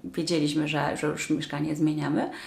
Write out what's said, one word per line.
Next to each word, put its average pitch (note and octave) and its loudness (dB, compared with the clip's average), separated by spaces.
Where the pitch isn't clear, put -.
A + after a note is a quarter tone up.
wiedzieliśmy, D3+ 0
że, D3 0
że D3+ 0
już - -2
mieszkanie D3+ 0
zmieniamy. D#3 2